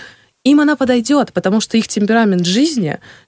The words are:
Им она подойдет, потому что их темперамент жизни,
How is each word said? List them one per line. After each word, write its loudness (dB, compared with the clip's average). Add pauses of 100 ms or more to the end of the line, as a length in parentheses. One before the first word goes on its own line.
(440)
Им 4
она 2
подойдет, 0
потому -2
что -4
их 0
темперамент 0
жизни, -2 (280)